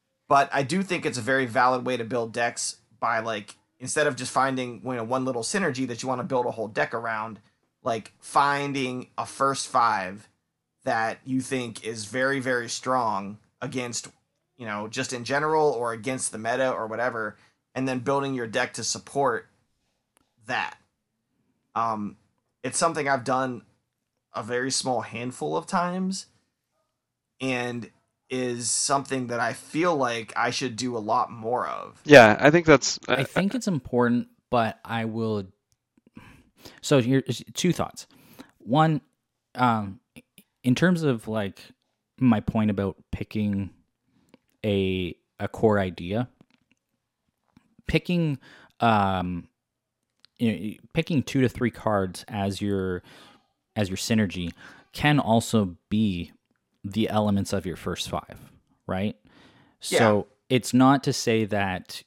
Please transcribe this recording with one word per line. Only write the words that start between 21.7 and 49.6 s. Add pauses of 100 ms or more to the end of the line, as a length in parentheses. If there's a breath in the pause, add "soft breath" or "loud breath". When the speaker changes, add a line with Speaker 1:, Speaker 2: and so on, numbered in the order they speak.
Speaker 1:
Um, (460)
it's
something
I've
done (680)
a
very
small
handful
of
times (1120)
and (400)
is
something
that
I
feel
like
I
should
do
a
lot
more
of.
Speaker 2:
Yeah,
I
think
that's,
uh,
Speaker 3:
I
think
it's
important, (240)
but
I
will, (1300 soft breath)
so
here's (100)
two
thoughts. (540 soft breath)
One, (540)
um, (640)
in
terms
of,
like, (600)
my
point
about (160)
picking (920)
a, (240)
a
core
idea, (1600)
picking, (420 soft breath)
um, (920)